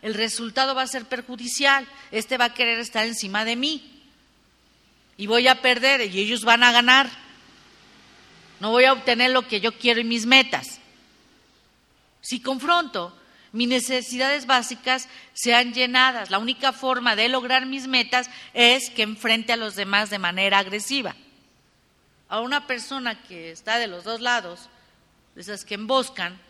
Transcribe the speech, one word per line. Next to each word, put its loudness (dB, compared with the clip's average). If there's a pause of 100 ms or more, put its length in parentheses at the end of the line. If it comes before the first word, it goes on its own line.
el -8
resultado -2
va -2
a -4
ser -10
perjudicial. -2 (240)
Este -4
va 2
a -4
querer 0
estar -4
encima -6
de -4
mí -8 (1120)
y -10
voy 4
a 6
perder 2
y -4
ellos -2
van 6
a 8
ganar. 6 (1500)
No -4
voy 6
a 8
obtener 2
lo 2
que -4
yo 0
quiero 2
y -4
mis -2
metas. 2 (1400)
Si -10
confronto, -2 (360)
mis -2
necesidades -2
básicas -2 (240)
sean 2
llenadas. 0
La 0
única -2
forma -2
de 2
lograr 0
mis -8
metas -2 (240)
es 4
que -2
enfrente -2
a 0
los -8
demás -2
de -6
manera 0
agresiva". -6 (1120)
A -4
una -4
persona -8
que -18
está -4
de -2
los -12
dos -8
lados, -4 (680)
de -20
esas -14
que -8
emboscan -4 (100)